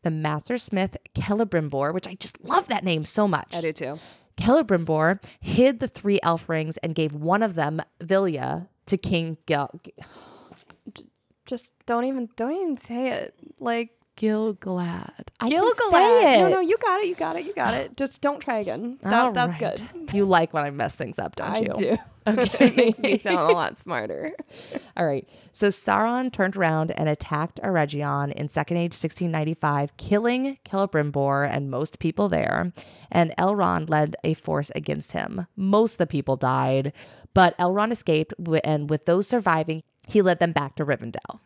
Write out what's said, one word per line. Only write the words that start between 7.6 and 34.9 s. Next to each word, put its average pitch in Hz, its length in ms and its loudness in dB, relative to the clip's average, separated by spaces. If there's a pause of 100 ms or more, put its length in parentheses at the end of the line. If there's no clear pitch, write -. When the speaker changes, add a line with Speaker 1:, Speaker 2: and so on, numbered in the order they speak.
Speaker 1:
Vilya, 170 680 -2 (180)
to 185 120 0
King 165 480 -2
Gil- 143 240 0 (1200)
Speaker 2:
J-, - 100 -20 (420)
just - 260 -10 (140)
don't 240 180 0
even, 254 320 -4
don't 240 160 -2
even 339 240 -2
say 247 360 -6
it. - 220 -8 (240)
Like, 233 320 -4 (260)
Speaker 1:
Gilgalad. 190 960 -2 (300)
I 233 80 -2
can 311 120 2
Speaker 2:
Gilgalad. 453 300 2
Speaker 1:
say 370 460 8
it. 202 60 10
Speaker 2:
No, 349 60 6
no, 370 120 4
you 359 180 2
got 392 220 2
it. 415 80 -2
You 359 80 -4
got 320 200 -4
it. 359 100 -6
You 392 60 -10
got 247 220 0
it. - 220 -6
Speaker 1:
<sighs> - 0 -
Speaker 2:
Just 269 240 -4
don't 285 200 -2
try 233 180 -4
again. 208 440 -6
That, 233 220 4
Speaker 1:
All 240 80 2
Speaker 2:
that's 170 280 0
Speaker 1:
right. - 160 -4 (280)
Speaker 2:
good. 294 100 -8
Speaker 1:
You 202 100 4
like 175 300 4
when 151 80 0
I 143 80 -4
mess 139 240 -4
things - 240 -8
up, - 180 -8
don't - 200 -4
Speaker 2:
I - 40 0
Speaker 1:
you? - 140 -2
Speaker 2:
do. 123 280 0
<laughs> - 40 -20 (200)
Speaker 1:
Okay. 233 420 4
Speaker 2:
It 233 100 2
makes 233 220 4
me - 180 2
sound 185 180 0 (140)
a - 20 8
lot - 260 0
smarter. 110 540 -6 (320)
Speaker 1:
<laughs> - 320 -12
All 170 100 0
right. 139 220 -2 (240)
So 202 160 2
Sauron 226 640 0
turned 196 240 -2
around 160 360 0
and 156 140 -4
attacked 151 560 -4
Eregion 143 680 -2
in 147 160 -6
Second 165 300 -2
Age 170 160 -2
sixteen 165 360 -4
ninety-five, 151 680 -2
killing 247 680 0
Celebrimbor 143 840 0
and 139 240 -4
most 135 280 -6
people 185 320 0
there. - 420 0 (400)
And 170 240 2
Elrond 180 540 0
led 151 340 2
a 160 80 0
force 151 420 -4
against 147 380 -6